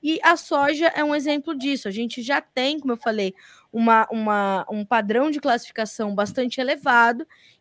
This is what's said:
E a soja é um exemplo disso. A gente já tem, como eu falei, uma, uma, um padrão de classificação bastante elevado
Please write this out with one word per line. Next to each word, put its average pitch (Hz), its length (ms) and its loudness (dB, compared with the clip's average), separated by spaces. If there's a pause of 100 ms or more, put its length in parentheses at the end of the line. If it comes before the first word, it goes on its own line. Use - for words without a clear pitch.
E 311 200 -2
a 339 140 4
soja 302 520 0
é - 160 0
um 294 100 0
exemplo 294 420 -2
disso. 262 320 -4
A - 20 -6
gente 226 300 -6
já 262 200 -2
tem, 285 400 -4
como 269 120 -4
eu 233 40 -2
falei, 208 380 -2 (380)
uma, 226 380 4
uma, 208 580 0
um 208 160 -6
padrão 226 460 0
de 294 100 -4
classificação 226 720 -4
bastante 226 460 -2
elevado 247 680 2 (340)